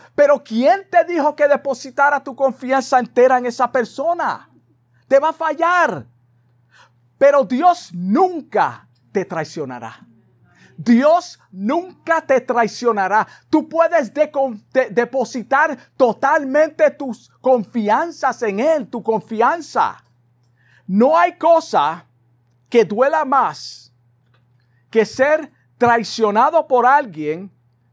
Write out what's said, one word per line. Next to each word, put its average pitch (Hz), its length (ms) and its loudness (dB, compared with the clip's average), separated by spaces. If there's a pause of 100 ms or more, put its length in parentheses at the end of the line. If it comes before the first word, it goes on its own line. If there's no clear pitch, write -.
(140)
Pero 294 280 2
¿quién 285 480 0
te 349 140 2
dijo 302 320 -2
que 294 120 2
depositara 277 760 -2
tu 269 100 -12
confianza 262 640 -2
entera 247 380 2
en 247 100 -2
esa 240 240 -4
persona? 269 760 -4 (580)
Te 269 120 4
va 294 100 0
a 320 60 -4
fallar. 320 720 -2 (1120)
Pero 277 260 4
Dios 330 480 -2
nunca 196 960 -2 (240)
te 190 140 -4
traicionará. 139 800 -10 (760)
Dios 254 560 2 (140)
nunca 320 680 -4
te 269 200 0
traicionará. 220 840 -2 (220)
Tú 311 200 0
puedes 330 440 0
decon-, 269 600 -2
de-, 254 180 0
depositar 262 880 -2 (180)
totalmente 294 920 2
tus - 400 -12 (100)
confianzas 254 1040 -2
en 202 160 -4
Él, 285 300 0
tu 240 120 -10
confianza. 220 1000 -2 (840)
No 240 300 2
hay 339 220 0
cosa 170 680 0 (600)
que 233 160 4
duela 262 400 0
más 254 720 -4 (960)
que 220 160 2
ser 302 460 -2 (260)
traicionado 240 880 0
por 247 180 2
alguien, 185 680 0 (400)